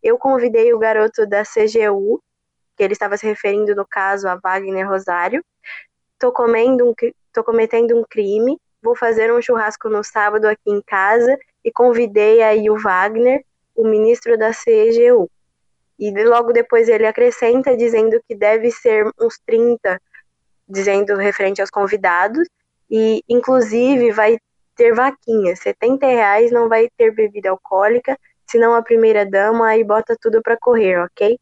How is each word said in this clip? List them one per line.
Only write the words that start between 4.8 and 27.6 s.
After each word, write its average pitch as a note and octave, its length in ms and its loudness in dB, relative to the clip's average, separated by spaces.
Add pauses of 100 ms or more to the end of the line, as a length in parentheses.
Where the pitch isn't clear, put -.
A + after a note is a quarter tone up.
Rosário, F#3+ 560 -4 (760)
"Tô B3 100 0
comendo A#3+ 580 0
um A#3 60 0
cri-, - 220 -6 (160)
tô A3+ 120 -4
cometendo A3+ 540 0
um A3+ 100 -2
crime, G#3+ 500 -2 (240)
vou A#3 140 -2
fazer A3+ 360 0
um A#3+ 100 0
churrasco A3+ 460 -4
no G#3+ 140 -4
sábado G#3+ 440 -2
aqui G#3+ 240 -2
em G3+ 100 -2
casa A3+ 560 0 (280)
e A#3 60 -2
convidei A3+ 720 2
aí G#3+ 280 2
o G#3+ 80 0
Wagner, A3 640 0 (300)
o - 100 0
ministro A3 540 2
da A3 140 0
C A3+ 400 2
G A#3+ 200 4
U". G3+ 160 4 (680)
E G#3 140 -6
de-, G3+ 120 -2
logo A#3 280 2
depois A#3 360 2
ele A3 180 2
acrescenta B3 680 0
dizendo A3+ 520 0
que A#3 60 -10
deve G#3+ 360 0
ser G#3+ 400 0 (100)
uns A3+ 240 -2
trinta, A3+ 560 0 (680)
dizendo G3 480 -2
referente G3 440 -4
aos G3 100 -4
convidados, G3+ 760 -2 (420)
e A3 380 0
inclusive A#3+ 840 0
vai A3 260 0 (360)
ter A#3 200 4
vaquinha, A3+ 640 -2
setenta B3 500 -2
reais, A#3 460 2
não A#3 160 0
vai A3+ 280 2
ter A3+ 160 2
bebida G#3 380 -4
alcoólica, G#3+ 680 -2 (300)